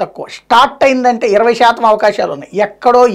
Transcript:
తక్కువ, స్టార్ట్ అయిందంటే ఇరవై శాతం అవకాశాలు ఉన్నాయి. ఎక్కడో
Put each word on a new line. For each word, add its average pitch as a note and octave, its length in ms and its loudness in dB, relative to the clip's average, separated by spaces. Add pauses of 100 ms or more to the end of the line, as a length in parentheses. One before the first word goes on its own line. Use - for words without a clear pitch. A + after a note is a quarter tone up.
తక్కువ, - 240 -12 (120)
స్టార్ట్ C4+ 500 0
అయిందంటే B3 400 0 (100)
ఇరవై A3+ 240 2
శాతం A#3 300 0
అవకాశాలు G#3 440 -2
ఉన్నాయి. C#3 180 -18 (140)
ఎక్కడో B3 360 0 (120)